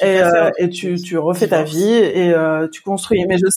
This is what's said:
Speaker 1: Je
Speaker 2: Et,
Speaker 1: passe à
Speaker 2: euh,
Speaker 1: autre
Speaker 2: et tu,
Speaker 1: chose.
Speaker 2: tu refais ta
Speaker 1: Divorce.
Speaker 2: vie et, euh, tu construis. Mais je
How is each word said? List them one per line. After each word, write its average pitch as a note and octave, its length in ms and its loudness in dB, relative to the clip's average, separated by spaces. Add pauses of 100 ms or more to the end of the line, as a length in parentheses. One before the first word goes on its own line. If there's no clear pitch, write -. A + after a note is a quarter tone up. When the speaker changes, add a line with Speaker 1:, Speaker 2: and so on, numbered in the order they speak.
Speaker 1:
Je F#3+ 60 2
Speaker 2:
Et, F#3+ 140 4
Speaker 1:
passe E3+ 120 4
à E3+ 40 4
Speaker 2:
euh, E3 120 2
Speaker 1:
autre - 100 -2
Speaker 2:
et F3 120 0
tu, F3+ 220 -8
Speaker 1:
chose. F3 100 -4
Speaker 2:
tu F3 160 -6
refais F3 300 0
ta D#3+ 140 2
Speaker 1:
Divorce. D3+ 140 -6
Speaker 2:
vie G3+ 160 2
et, F3+ 400 2
euh, D#3+ 360 0
tu - 120 -18
construis. F#3+ 460 -2
Mais F#3 100 0
je F3+ 80 2 (120)